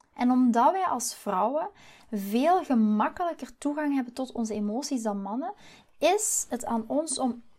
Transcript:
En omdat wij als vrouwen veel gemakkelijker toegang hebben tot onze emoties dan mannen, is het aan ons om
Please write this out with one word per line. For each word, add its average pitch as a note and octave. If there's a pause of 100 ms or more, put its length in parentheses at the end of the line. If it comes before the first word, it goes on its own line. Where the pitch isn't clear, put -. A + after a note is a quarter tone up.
(140)
En B3
omdat B3+
wij F#4+
als -
vrouwen A#3 (420)
veel A#3+
gemakkelijker C4
toegang D4
hebben B3+
tot C4
onze A3
emoties A3
dan G3+
mannen, B3+ (460)
is -
het A#3+
aan A3+
ons D4+
om A#3+ (160)